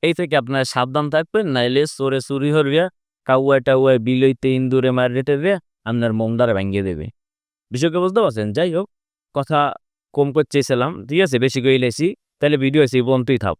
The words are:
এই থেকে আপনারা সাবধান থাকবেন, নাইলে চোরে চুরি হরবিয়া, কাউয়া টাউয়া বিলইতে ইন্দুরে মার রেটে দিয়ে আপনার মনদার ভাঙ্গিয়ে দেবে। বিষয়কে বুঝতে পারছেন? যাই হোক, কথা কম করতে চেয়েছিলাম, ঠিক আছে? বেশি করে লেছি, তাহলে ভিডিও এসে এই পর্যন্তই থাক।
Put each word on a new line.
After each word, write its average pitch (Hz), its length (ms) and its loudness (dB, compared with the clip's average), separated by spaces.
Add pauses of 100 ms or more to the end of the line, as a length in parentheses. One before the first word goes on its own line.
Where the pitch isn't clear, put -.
এই 165 100 0
থেকে 156 220 -4
আপনারা 131 300 0
সাবধান 131 440 -2
থাকবেন, 165 380 -2
নাইলে 127 340 0 (140)
চোরে 135 260 -2
চুরি 139 300 -4
হরবিয়া, 151 340 2 (420)
কাউয়া 135 320 4
টাউয়া 131 400 4
বিলইতে 131 560 0
ইন্দুরে 131 360 0
মার 127 220 0
রেটে 135 240 -2
দিয়ে 180 180 0 (300)
আপনার 117 280 0
মনদার 113 400 0
ভাঙ্গিয়ে 98 300 -2
দেবে। 85 220 -6 (680)
বিষয়কে 160 280 -2
বুঝতে 185 220 0
পারছেন? 110 320 -2
যাই 165 200 -2
হোক, 185 140 -4 (480)
কথা 143 240 -2 (540)
কম 143 180 0
করতে 147 220 0
চেয়েছিলাম, 135 380 0 (140)
ঠিক 147 160 -2
আছে? 135 180 0
বেশি 131 220 -2
করে 131 160 4
লেছি, 127 300 -2 (280)
তাহলে 147 220 0
ভিডিও 135 260 2
এসে 127 140 0
এই 123 80 2
পর্যন্তই 127 340 0
থাক। 92 200 -4